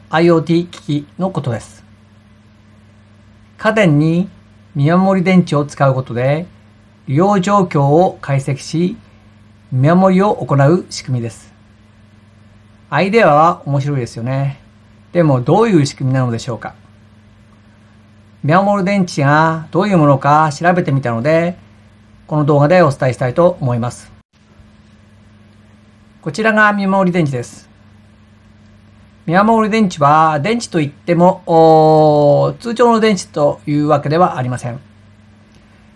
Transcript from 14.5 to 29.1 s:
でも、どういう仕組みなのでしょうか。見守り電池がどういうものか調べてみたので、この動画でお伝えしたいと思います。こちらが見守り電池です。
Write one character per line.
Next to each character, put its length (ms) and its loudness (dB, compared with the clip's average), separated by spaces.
で 100 0
も、 180 2
ど 220 2
う 80 2
い 100 0
う 60 0
仕 100 -10
組 120 -4
み 60 -2
な 120 0
の 40 -4
で 80 -4
し 120 -12
ょ 60 -8
う 20 -14
か。 160 -14
見 100 0
守 280 0
り 20 -2
電 200 0
池 180 -6
が 480 0
ど 120 -2
う 60 -2
い 60 0
う 20 4
も 80 4
の 140 4
か 340 2
調 220 -2
べ 80 -2
て 100 -4
み 80 0
た 120 -4
の 100 -6
で、 340 -2
こ 100 -6
の 80 0
動 140 2
画 100 2
で 140 4
お 80 2
伝 180 -4
え 60 -2
し 20 -16
た 100 -4
い 60 -4
と 300 0
思 120 -2
い 40 -4
ま 120 -6
す。 220 -20
こ 120 -10
ち 100 -6
ら 100 0
が 220 2
見 120 -2
守 240 0
り 40 -4
電 80 0
池 100 -2
で 100 -6
す。 280 -18